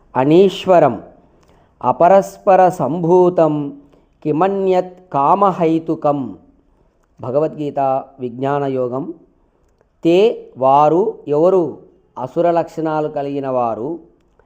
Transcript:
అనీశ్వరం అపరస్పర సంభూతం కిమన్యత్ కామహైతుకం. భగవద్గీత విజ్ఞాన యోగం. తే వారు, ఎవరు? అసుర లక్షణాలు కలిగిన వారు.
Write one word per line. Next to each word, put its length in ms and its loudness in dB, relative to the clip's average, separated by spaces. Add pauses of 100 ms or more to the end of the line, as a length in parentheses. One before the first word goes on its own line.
(160)
అనీశ్వరం 840 4 (800)
అపరస్పర 840 4
సంభూతం 840 2 (720)
కిమన్యత్ 760 -2 (160)
కామహైతుకం. 1300 0 (800)
భగవద్గీత 580 -4 (420)
విజ్ఞాన 440 -4
యోగం. 500 -6 (880)
తే 120 2 (420)
వారు, 560 2 (140)
ఎవరు? 500 0 (400)
అసుర 320 -2
లక్షణాలు 580 -4
కలిగిన 400 -8
వారు. 520 -4 (460)